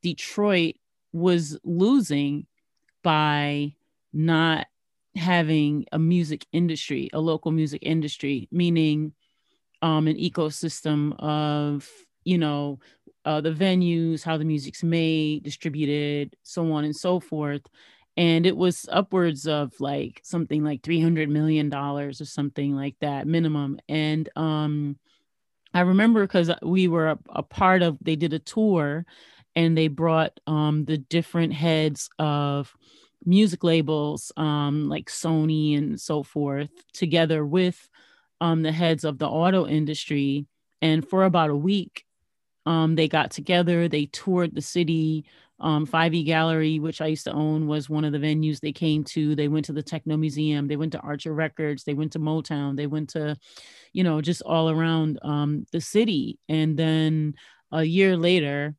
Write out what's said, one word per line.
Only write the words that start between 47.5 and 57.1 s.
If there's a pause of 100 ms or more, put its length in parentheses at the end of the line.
was
one
of
the
venues
they
came
to.
They
went
to
the
Techno
Museum,
they
went
to
Archer
Records,
they
went
to
Motown,
they
went
to, (560)
you
know,
just
all
around,
um,
the
city. (100)
And
then (360)